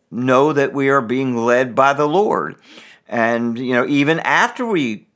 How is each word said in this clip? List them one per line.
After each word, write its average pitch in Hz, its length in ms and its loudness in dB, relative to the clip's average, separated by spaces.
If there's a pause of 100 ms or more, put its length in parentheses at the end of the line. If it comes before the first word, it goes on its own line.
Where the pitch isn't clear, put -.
(120)
know 131 400 2
that 139 220 0
we 139 160 0
are 139 120 2
being 123 360 -4
led 120 380 0
by 139 180 4
the 147 140 0
Lord. 151 480 -2 (520)
And, 117 520 -2
you 127 140 -4
know, 123 140 2
even 143 320 2
after 202 460 0
we 143 500 -4